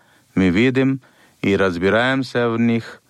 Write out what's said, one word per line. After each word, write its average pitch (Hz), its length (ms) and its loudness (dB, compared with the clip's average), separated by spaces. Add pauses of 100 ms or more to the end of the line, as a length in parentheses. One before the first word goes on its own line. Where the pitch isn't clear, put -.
(340)
мы 95 140 2
видим 131 520 0 (420)
и 98 140 0
разбираемся 113 920 0
в 117 100 -2
них, 117 520 -2